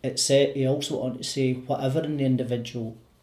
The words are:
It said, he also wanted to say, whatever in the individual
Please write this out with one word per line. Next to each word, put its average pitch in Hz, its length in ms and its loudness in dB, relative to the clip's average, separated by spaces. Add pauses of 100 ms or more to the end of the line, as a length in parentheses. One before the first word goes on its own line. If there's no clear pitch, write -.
It 117 160 -4
said, 139 380 4
he 135 100 2
also 139 320 0
wanted 127 200 -4
to - 80 -10
say, 131 280 0
whatever 135 480 -2
in 151 140 -4
the 139 80 0
individual 120 720 -2 (280)